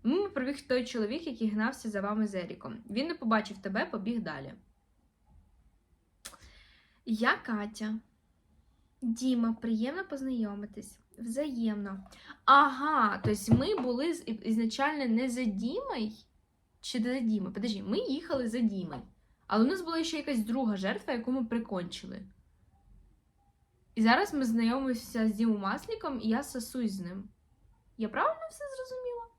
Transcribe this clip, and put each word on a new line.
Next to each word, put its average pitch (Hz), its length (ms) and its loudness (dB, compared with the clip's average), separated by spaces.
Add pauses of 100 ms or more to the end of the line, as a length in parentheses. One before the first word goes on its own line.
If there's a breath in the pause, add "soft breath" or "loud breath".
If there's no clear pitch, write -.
Мимо 370 260 4
пробіг 277 380 -4
той 254 180 2
чоловік, 240 420 -2
який 226 220 -2
гнався 220 420 -2
за 202 100 -4
вами 214 260 0
з 202 80 -4
Еріком. - 420 -8 (140)
Він 254 180 -2
не 339 60 -2
побачив 220 440 0
тебе, 208 280 -2
побіг 226 340 -4
далі. 143 340 -8 (2500 loud breath)
Я 233 300 2
Катя. 214 580 -4 (1080)
Діма, 233 580 2
приємно 233 440 0
познайомитись. 220 920 -6 (200)
Взаємно. 226 840 -2 (400 loud breath)
Ага, 269 800 6
тобто 214 300 4
ми 330 220 4
були 262 380 0
з-, - 120 -10
і-, 226 60 -4
ізначально 233 760 0
не 240 240 2
за 247 140 -2
Дімою? 233 680 -2 (680)
Чи - 220 -4
за 247 160 0
Дімою? 214 360 0
Подожди, 202 280 -2
ми 202 160 0
їхали 294 500 -2
за 226 100 -2
Дімою. 185 440 0 (440)
Але 220 180 6
у 262 40 4
нас 370 140 0
була 330 220 0
ще 320 120 -4
якась 285 220 0
друга 220 380 0
жертва, 190 380 -2
яку 240 180 -2
ми 262 120 0
прикончили. 202 800 -6 (1800)
І 226 40 4
зараз 277 320 6
ми 277 100 0
знайомимося 233 840 0
з 208 60 0
Дімом 214 260 2
Масліком, 277 640 -4
і 214 60 0
я 240 140 2
сосусь 240 500 -4
з 190 80 -6
ним. 190 280 -10 (680)
Я 220 120 -2
правильно 640 420 0
все 587 140 -12 (120)
зрозуміла? 508 500 -8 (120)